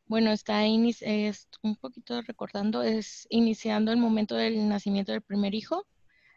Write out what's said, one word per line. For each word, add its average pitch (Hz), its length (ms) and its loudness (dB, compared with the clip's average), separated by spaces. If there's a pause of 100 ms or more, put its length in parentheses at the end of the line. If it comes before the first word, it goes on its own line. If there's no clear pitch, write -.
bueno, 220 220 4
está 214 340 0
inici-, 226 420 2
es 208 420 -2 (140)
un 214 120 -2
poquito 240 480 -10
recordando, 214 600 -4
es 220 460 -2
iniciando 220 600 2
el 240 80 2
momento 220 380 2
del 220 320 0
nacimiento 202 420 0
del 220 120 -4
primer 202 320 -2
hijo. 320 300 -4 (520)